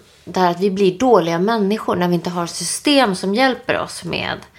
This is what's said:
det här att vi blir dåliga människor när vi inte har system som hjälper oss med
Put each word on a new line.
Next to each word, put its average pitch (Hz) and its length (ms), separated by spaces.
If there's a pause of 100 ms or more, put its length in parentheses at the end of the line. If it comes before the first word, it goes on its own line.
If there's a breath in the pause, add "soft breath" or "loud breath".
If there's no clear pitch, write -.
(240)
det 180 160
här 180 100
att 175 100
vi 202 100
blir 190 280
dåliga 170 400
människor 208 580
när 180 120
vi 175 60
inte 170 160
har 175 160
system 233 680
som 190 200
hjälper 240 460
oss - 240
med - 340 (200 loud breath)